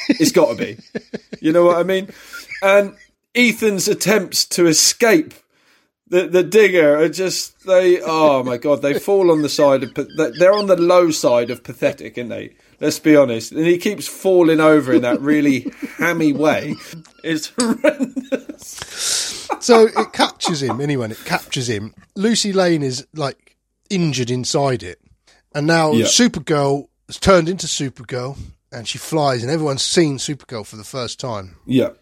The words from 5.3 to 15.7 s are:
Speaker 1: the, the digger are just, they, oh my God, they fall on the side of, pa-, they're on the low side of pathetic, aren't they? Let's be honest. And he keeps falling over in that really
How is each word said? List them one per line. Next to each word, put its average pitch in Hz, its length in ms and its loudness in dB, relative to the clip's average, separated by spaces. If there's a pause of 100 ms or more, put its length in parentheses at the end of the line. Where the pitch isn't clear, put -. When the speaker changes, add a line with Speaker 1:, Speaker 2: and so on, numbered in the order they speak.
Speaker 1:
the, 180 200 2
the 175 140 2
digger 175 560 4
are 254 120 4
just, - 580 -6
they, 180 340 4
oh 151 420 2
my 123 140 -4
God, 143 240 0
they 143 160 0
fall 196 340 2
on 156 120 2
the 139 60 -2
side 139 340 2
of, - 100 -12
pa-, 147 120 -6 (340)
they're 180 160 8
on 208 100 -2
the 180 160 2
low 175 300 4
side 120 400 0
of 120 120 -10
pathetic, 131 540 -6
aren't 120 140 -10
they? 104 240 -12 (240)
Let's 147 180 -2
be 156 180 4
honest. 120 360 2
And 160 160 -2
he 175 100 4
keeps 208 300 -4
falling 175 520 2
over 151 360 4
in 120 80 4
that 120 180 -2
really 143 500 0 (280)